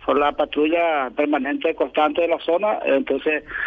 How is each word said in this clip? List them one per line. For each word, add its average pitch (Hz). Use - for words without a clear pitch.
por 135
la 147
patrulla 151
permanente 147
constante 151
de 170
la 160
zona, 190
entonces, 139